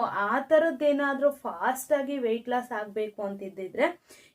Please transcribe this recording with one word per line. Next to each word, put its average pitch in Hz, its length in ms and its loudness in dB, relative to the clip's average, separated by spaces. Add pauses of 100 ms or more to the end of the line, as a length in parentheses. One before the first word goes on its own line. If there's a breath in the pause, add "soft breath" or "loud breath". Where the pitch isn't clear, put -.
ಆ 214 380 0
ಥರದ್ದೇನಾದ್ರೂ 285 920 4
ಫಾಸ್ಟ್ 233 600 -4
ಆಗಿ 277 220 0
weight 233 300 -2
loss 247 300 -2
ಆಗ್ಬೇಕು 208 480 -6
ಅಂತಿದ್ದಿದ್ರೆ 196 800 -4 (340 soft breath)